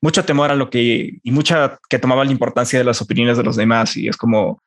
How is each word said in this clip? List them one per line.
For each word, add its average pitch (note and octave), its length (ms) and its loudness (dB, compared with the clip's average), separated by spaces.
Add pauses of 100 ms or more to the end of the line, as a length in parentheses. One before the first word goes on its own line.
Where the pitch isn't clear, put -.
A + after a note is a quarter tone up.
mucho D#3+ 220 2
temor C#3+ 280 2
a C#3+ 40 2
lo C3+ 140 -2
que, A#2+ 540 0
y A#2+ 80 -4
mucha, D3 480 0 (100)
que C3 80 0
tomaba C3 260 2
la C#3 80 0
importancia B2 460 -2
de B2 80 2
las A#2+ 160 -2
opiniones A#2+ 360 0
de B2 60 -2
los G#2+ 120 -2
demás A2 420 0
y A2 100 -6
es G#2+ 100 -6
como A2 500 -2